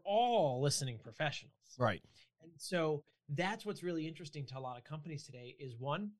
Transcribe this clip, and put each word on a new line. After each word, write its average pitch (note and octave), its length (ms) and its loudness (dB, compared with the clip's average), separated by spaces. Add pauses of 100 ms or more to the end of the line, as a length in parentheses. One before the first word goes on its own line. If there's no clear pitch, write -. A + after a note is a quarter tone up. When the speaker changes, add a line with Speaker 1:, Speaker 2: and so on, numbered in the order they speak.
Speaker 1:
all G3+ 540 6
listening C3+ 380 2
professionals. - 560 -4 (240)
Speaker 2:
Right. A2+ 240 4 (400)
Speaker 1:
And E3+ 160 -20
so D#3 460 0 (260)
that's F#3 340 0
what's G3+ 200 -6
really E3 240 0
interesting D#3 400 -8
to C3 100 -10
a - 20 -8
lot B2+ 200 -8
of A#2+ 40 -20
companies D3+ 400 -8
today B2 360 -14
is, C3 180 -10
one, D3+ 320 -2 (100)